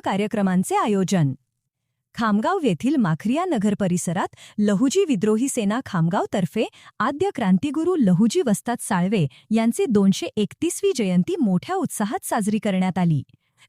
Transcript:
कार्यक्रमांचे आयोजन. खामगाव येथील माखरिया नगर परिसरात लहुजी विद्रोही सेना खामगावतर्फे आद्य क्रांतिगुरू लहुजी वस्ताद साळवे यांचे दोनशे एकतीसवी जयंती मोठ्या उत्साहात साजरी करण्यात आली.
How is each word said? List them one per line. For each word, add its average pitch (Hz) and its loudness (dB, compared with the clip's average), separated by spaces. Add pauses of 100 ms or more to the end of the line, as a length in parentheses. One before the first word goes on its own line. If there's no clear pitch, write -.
कार्यक्रमांचे 196 0
आयोजन. 190 2 (840)
खामगाव 233 0
येथील 240 0
माखरिया 240 0
नगर 214 0
परिसरात 185 -2 (300)
लहुजी 220 2
विद्रोही 220 0
सेना 208 -2
खामगावतर्फे 196 -2 (360)
आद्य 294 0
क्रांतिगुरू 285 0
लहुजी 220 2
वस्ताद 233 -2
साळवे 185 0 (240)
यांचे 233 0
दोनशे 202 2
एकतीसवी 339 -2
जयंती 185 0
मोठ्या 226 0
उत्साहात 262 -4
साजरी 214 -2
करण्यात 185 -2
आली. 170 0 (460)